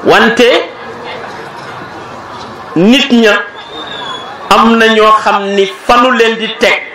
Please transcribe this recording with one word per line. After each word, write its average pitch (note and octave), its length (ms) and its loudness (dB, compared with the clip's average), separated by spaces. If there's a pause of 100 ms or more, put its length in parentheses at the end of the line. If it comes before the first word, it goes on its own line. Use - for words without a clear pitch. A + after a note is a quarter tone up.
Wante G#3+ 440 6 (2250)
nit B3 360 -2
ña A3+ 200 4 (1160)
am A3+ 280 4
na A3+ 100 4
ñoo G#3+ 240 4
xam G#3 320 2 (100)
ni G3 120 2
fanu A#3+ 460 2
leen A3+ 240 2
di A3 120 -6 (100)
teg G3 240 2 (120)